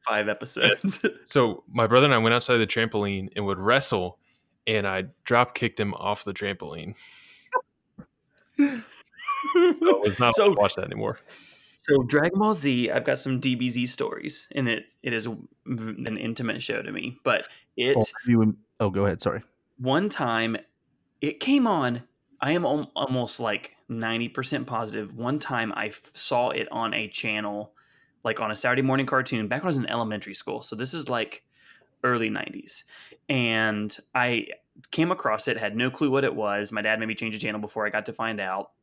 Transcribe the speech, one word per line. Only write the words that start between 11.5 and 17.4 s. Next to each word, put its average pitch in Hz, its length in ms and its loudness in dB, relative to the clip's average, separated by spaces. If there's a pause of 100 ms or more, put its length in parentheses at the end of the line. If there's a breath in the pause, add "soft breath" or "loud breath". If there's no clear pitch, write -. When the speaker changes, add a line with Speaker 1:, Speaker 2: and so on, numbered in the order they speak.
Speaker 1:
So 139 260 4
Dragon 151 360 2
Ball 214 140 4
Z, 135 380 2
I've - 120 0
got 135 140 0
some 131 220 -2
D 127 160 2
B 123 140 0
Z 123 180 -2
stories, - 680 -6
and 131 160 0
it, 113 160 -2 (160)
it 123 120 -4
is 110 120 -2
v-, 113 800 -8
an 110 120 -4
intimate 113 440 -4
show 113 200 -4
to 107 100 -10
me. 104 320 -8
But 117 240 0 (280 loud breath)